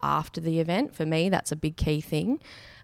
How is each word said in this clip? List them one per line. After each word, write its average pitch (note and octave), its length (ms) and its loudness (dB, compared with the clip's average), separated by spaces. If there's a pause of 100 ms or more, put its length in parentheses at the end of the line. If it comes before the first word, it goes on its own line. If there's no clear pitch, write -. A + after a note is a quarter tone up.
after D3 380 0
the E3 220 0
event, F3+ 340 0
for D#3+ 100 -2
me, D#3+ 220 2
that's - 240 0
a D3+ 60 -2
big D#3 180 -2
key D3 240 2
thing. F3 400 0 (440)